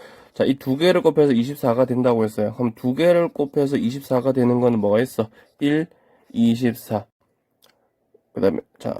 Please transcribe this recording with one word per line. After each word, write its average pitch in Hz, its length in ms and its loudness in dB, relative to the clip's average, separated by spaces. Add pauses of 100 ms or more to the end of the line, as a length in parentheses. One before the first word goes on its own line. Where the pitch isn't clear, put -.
(340)
자, - 80 -2
이 135 160 0
두 135 180 -4
개를 175 240 2
곱해서 151 300 2
이십사가 127 540 0
된다고 123 400 0
했어요. 107 320 -4
그럼 120 180 -2
두 127 180 -4
개를 170 360 2
곱해서 139 480 -2
이십사가 131 560 -2
되는 123 280 2
거는 120 200 2
뭐가 104 200 2
있어? 117 280 -4 (320)
일, 151 260 0 (460)
이십사. 117 760 -2 (1300)
그다음에, - 260 0 (220)
자, - 200 -6